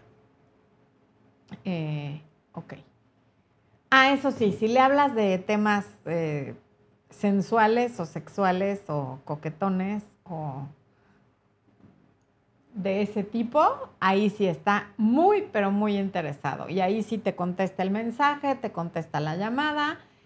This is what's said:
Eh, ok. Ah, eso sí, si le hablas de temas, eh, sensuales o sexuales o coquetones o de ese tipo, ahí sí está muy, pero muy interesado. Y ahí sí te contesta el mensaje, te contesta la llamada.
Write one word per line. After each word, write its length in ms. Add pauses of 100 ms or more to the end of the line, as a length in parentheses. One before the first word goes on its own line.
(1700)
Eh, 560 (320)
ok. 220 (1120)
Ah, 240
eso 180
sí, 220
si 140
le 120
hablas 360
de 220
temas, 480 (200)
eh, 500 (540)
sensuales 880
o 60
sexuales 840
o 380
coquetones 800 (200)
o 420 (2000)
de 280
ese 220
tipo, 640 (100)
ahí 300
sí 180
está 480
muy, 560
pero 200
muy 260
interesado. 720
Y 100
ahí 240
sí 140
te 180
contesta 480
el 80
mensaje, 640
te 160
contesta 480
la 160
llamada. 640 (260)